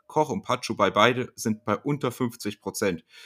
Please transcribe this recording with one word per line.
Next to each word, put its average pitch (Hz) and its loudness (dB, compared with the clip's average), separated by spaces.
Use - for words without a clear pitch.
Koch 151 0
und 104 -4
Pacu 123 -4
bei 98 4
beide 117 4
sind - -4
bei 104 2
unter 143 -2
fünfzig 117 -6
Prozent. 95 -2